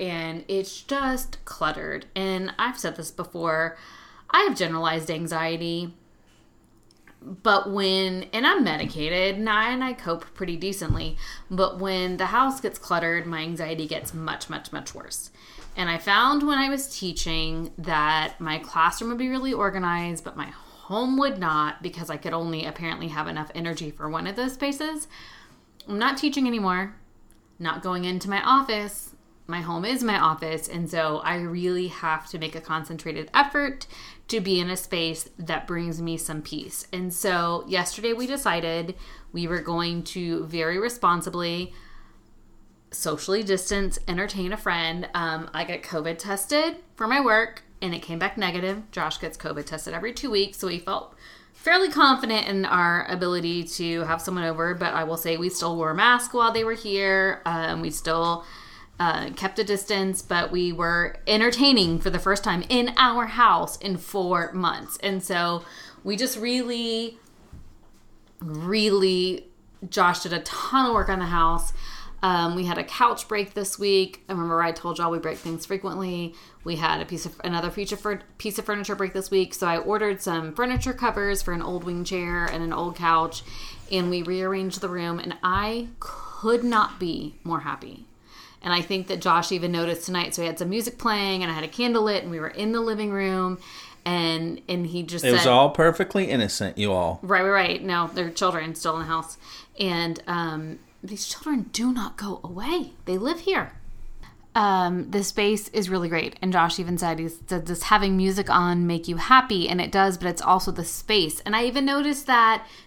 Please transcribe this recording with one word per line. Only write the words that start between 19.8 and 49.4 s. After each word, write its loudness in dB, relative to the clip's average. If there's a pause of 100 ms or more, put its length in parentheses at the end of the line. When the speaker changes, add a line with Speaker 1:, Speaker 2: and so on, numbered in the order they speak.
Speaker 1:
but -12
my -6
home -4
would 2
not, 0
because -8
I -6
could -4
only -2
apparently -6
have -4
enough -6
energy -6
for -8
one -4
of -6
those -2
spaces. -4 (800)
I'm -2
not 2
teaching 2
anymore, 0 (640)
not -4
going -2
into -2
my -2
office. 2 (340)
My -4
home -4
is 0
my 2
office, 2
and -4
so 2
I -2
really -2
have -4
to -10
make -6
a -10
concentrated -6
effort 2 (420)
to 0
be 0
in -2
a -4
space -4 (100)
that -4
brings -4
me -4
some -6
peace. -10
And -4
so 0
yesterday -2
we -4
decided -2 (380)
we -4
were -2
going -2
to -4
very -2
responsibly 0 (1160)
socially -2
distance, 0 (100)
entertain -2
a -6
friend. -2
Um, -2
I -2
got -8
covid -4
tested 0 (200)
for -2
my 4
work, 2 (180)
and -2
it -6
came -8
back -2
negative. -2
Josh -4
gets -8
covid -6